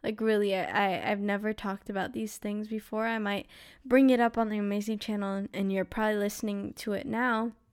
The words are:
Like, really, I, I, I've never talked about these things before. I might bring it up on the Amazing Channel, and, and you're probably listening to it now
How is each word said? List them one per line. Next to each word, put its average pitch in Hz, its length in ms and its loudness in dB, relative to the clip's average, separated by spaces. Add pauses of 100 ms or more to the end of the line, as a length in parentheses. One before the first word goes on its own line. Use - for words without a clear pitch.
Like, 220 180 -4
really, 208 340 4
I, 185 100 0
I, 190 460 0
I've 202 80 0
never 202 320 -2
talked 202 380 -6
about 196 240 -4
these 220 240 -6
things 214 300 -6
before. 220 400 -4
I 226 100 -2
might 202 300 -2 (360)
bring 262 280 8
it 247 80 6
up 233 180 4
on 226 120 2
the 214 100 -2
Amazing 208 400 -2
Channel, 202 360 -4
and, 196 160 -4
and 190 220 0
you're 190 100 2
probably 214 340 0
listening 208 560 -4
to - 200 -6
it 196 140 -4
now 226 460 0 (200)